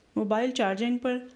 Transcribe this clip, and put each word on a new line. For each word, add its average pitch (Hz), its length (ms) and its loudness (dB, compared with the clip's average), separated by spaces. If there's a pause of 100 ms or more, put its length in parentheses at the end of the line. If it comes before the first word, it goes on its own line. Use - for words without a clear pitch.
(180)
मोबाइल 220 340 2
चार्जिंग 233 480 0
पर 247 360 -2